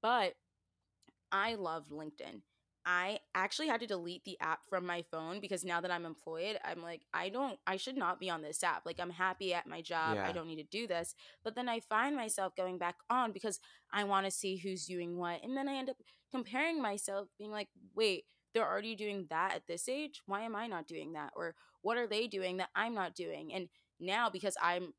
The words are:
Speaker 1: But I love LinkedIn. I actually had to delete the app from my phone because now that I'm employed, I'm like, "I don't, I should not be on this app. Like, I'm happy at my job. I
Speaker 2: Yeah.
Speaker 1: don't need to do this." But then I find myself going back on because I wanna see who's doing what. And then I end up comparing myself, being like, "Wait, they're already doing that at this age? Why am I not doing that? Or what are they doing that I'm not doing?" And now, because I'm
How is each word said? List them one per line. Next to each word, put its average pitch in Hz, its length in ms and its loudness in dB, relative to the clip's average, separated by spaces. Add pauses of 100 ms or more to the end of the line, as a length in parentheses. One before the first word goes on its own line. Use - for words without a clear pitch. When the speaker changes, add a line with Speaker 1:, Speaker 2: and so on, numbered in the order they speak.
Speaker 1:
But 214 340 6 (960)
I 208 240 4
love 165 340 -2
LinkedIn. 151 540 -10 (440)
I 180 320 2 (140)
actually 208 340 2
had 233 140 2
to 233 60 -6
delete 180 380 -4
the 185 140 -8
app 160 300 0
from 185 160 0
my 175 160 0
phone 165 400 -6
because 190 240 -2
now 175 160 2
that 180 100 0
I'm 170 140 0
employed, 165 580 -4
I'm 170 200 -4
like, 170 300 -10
"I 175 160 2
don't, 247 360 -2
I 190 120 2
should 262 200 -4
not 180 220 2
be 185 100 -4
on 160 140 -2
this 151 200 -4
app. 170 220 0
Like, - 140 -6
I'm 175 100 -2
happy 185 460 0
at 170 120 -2
my 165 140 -8
job. 160 420 2
I 185 80 2
Speaker 2:
Yeah. - 20 -2
Speaker 1:
don't 165 140 -4
need 160 100 -6
to 156 60 -8
do 214 240 -4
this." 170 280 -2 (280)
But 226 120 -4
then 247 120 -2
I 233 120 0
find 240 360 2
myself 214 400 0
going 185 220 0
back 180 200 -2 (120)
on 240 220 4
because 196 280 -4 (320)
I 208 120 2
wanna 196 280 4
see 190 260 0
who's 185 280 -4
doing 175 320 -4
what. 175 260 -2
And 262 140 -2
then 269 100 0
I 277 80 0
end 262 140 -2
up 254 80 -4 (340)
comparing 269 500 0
myself, 202 480 0 (100)
being 214 120 -8
like, 208 180 -4 (260)
"Wait, 202 300 4 (280)
they're 220 160 4
already 208 260 0
doing 202 340 -2
that 170 260 2
at 165 120 -6
this 175 220 -2
age? 294 380 -2
Why 196 160 -2
am 226 120 -4
I 220 120 -2
not 175 200 -4
doing 160 260 -8
that? 151 220 -8
Or 170 200 -4 (260)
what 226 160 2
are 240 100 0
they 214 200 0
doing 185 300 -2
that 185 180 -2
I'm 226 180 0
not 185 220 -2
doing?" 160 380 -6
And 185 160 -4 (300)
now, 202 300 2
because 190 320 0
I'm 175 380 4